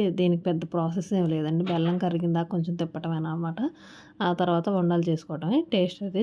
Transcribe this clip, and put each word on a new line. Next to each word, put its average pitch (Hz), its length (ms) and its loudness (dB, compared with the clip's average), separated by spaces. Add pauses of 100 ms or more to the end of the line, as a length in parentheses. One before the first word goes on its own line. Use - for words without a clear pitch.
(120)
దీనికి 175 320 2
పెద్ద 165 220 0
ప్రాసెస్ 165 480 -2
ఏం 185 140 4
లేదండి, 160 380 0
బెల్లం 170 320 2
కరిగిన 175 360 0
దాకా 170 160 0
కొంచెం 175 260 -2
తిప్పటమేనా 165 560 -4
అనమాట. 165 280 -4 (640)
ఆ 190 120 2
తర్వాత 170 360 2
ఉండలు 175 360 2
చేసుకోవటమే. 165 540 0 (100)
టేస్ట్ 185 340 0
అయితే 190 200 -2